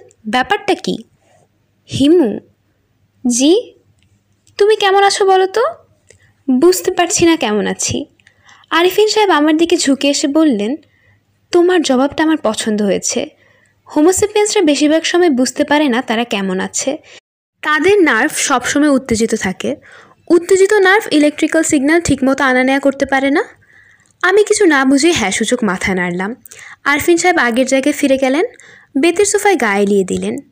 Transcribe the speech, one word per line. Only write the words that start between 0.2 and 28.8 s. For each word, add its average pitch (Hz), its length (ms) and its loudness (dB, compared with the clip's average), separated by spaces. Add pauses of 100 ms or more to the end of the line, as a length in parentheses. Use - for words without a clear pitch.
ব্যাপারটা 262 460 -2
কি? 185 220 -6 (920)
"হিমু।" 294 400 2 (920)
"জি?" 254 280 0 (1040)
"তুমি 415 180 4
কেমন 403 280 2
আছো 392 220 0
বলো 381 200 2
তো?" 440 180 -2 (840)
"বুঝতে 330 420 2
পারছি 349 360 -2
না 330 100 4
কেমন 208 300 -2
আছি।" - 300 -6 (760)
আরিফিন 370 380 2
সাহেব 415 220 0
আমার 311 260 2
দিকে 339 200 0
ঝুঁকে 277 320 0
এসে 285 200 -2
বললেন, 269 440 0 (800)
"তোমার 349 300 2
জবাবটা 269 420 0
আমার 311 180 2
পছন্দ 214 400 -2
হয়েছে। 190 380 -2 (680)
হোমোসেপিয়েন্সরা 403 760 0
বেশিরভাগ 302 400 2
সময় 349 280 0
বুঝতে 254 340 -2
পারে 294 240 0
না 240 140 -2
তারা 233 220 -4
কেমন 190 360 -6
আছে। 190 300 -6 (720)
তাদের 320 400 2
নার্ভ 262 340 2
সবসময় 285 520 -2
উত্তেজিত 233 460 0
থাকে। 208 360 -6 (600)
উত্তেজিত 381 420 2
নার্ভ 403 380 2
ইলেকট্রিক্যাল 302 520 0
সিগন্যাল 311 380 0
ঠিকমতো 269 440 -2
আনা 254 200 2
নেয়া 269 140 0
করতে 277 280 -2
পারে 269 240 -2
না।" 339 120 0 (800)
আমি 392 220 2
কিছু - 220 0
না 285 180 4
বুঝে 277 280 2
হ্যাঁ 226 180 -2
সূচক 226 340 -2
মাথা 185 300 -2
নাড়লাম। 180 360 -4 (540)
আরফিন 294 320 0
সাহেব 349 200 2
আগের 247 300 0
জায়গায় 269 280 0
ফিরে 269 220 0
গেলেন, 269 280 0 (540)